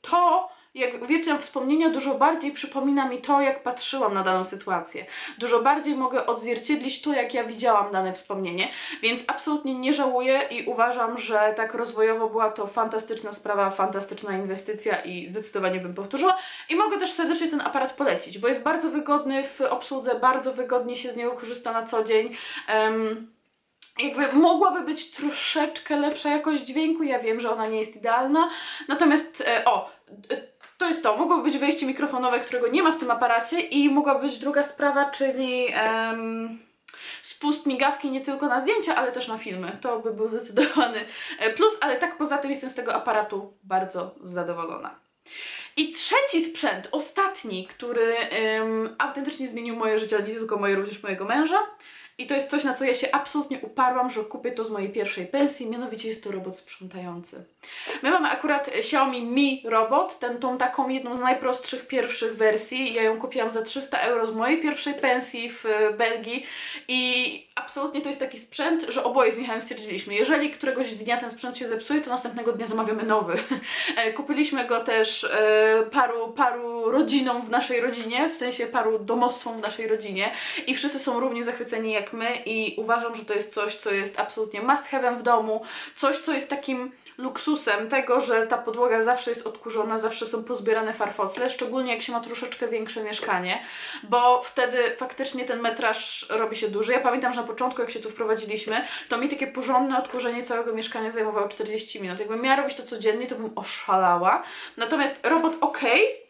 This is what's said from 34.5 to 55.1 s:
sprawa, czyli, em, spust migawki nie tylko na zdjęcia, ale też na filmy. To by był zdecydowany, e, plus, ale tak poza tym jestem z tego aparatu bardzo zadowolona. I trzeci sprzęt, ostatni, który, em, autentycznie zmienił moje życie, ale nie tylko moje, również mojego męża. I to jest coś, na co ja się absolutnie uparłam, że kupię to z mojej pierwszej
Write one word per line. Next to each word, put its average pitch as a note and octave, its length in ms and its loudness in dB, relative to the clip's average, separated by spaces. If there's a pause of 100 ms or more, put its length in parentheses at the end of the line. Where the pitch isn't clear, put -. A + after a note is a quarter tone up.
sprawa, C#4 460 0
czyli, B3+ 640 0
em, A3+ 840 -2 (640)
spust - 440 -2
migawki C#4 440 0
nie C4 100 -4
tylko C#4 260 -4
na B3+ 140 2
zdjęcia, E4 360 2
ale B3 160 0
też B3 160 -6
na A3 100 -6
filmy. F#3 420 -8
To A#3+ 200 -2
by A3 120 -4
był A3 160 -2
zdecydowany, A#3 760 2 (340)
e, A3 120 2
plus, G#4+ 300 4
ale C#4 160 2
tak E4+ 200 -2
poza C#4+ 220 0
tym C#4 120 -2
jestem - 200 -4
z - 40 -12
tego A#3 200 -4
aparatu G#3+ 580 0 (100)
bardzo F#3 600 -2
zadowolona. F3 720 -6 (840)
I D#4 160 0
trzeci B4 520 2
sprzęt, F#3+ 480 -2
ostatni, C#4 760 -2
który, A#3 500 0
em, A3 840 0
autentycznie C#4 500 -4
zmienił A#3 280 -6
moje A3 240 2
życie, G#3+ 160 -2
ale G3+ 120 0
nie A3 60 -6
tylko A3 220 -4
moje, G3+ 200 2
również G3+ 260 -4
mojego F#3+ 220 -4
męża. D#4+ 420 2 (520)
I B3 80 -8
to C#4 80 -2
jest C#4 160 0
coś, D4 140 0
na C#4 100 0
co C4+ 100 -2
ja B3+ 100 2
się - 180 -2
absolutnie C#4+ 480 -2
uparłam, B3+ 500 2
że G#3+ 140 -4
kupię - 280 -6
to A3+ 120 -4
z A3 60 -8
mojej G3+ 180 -4
pierwszej G3+ 380 -4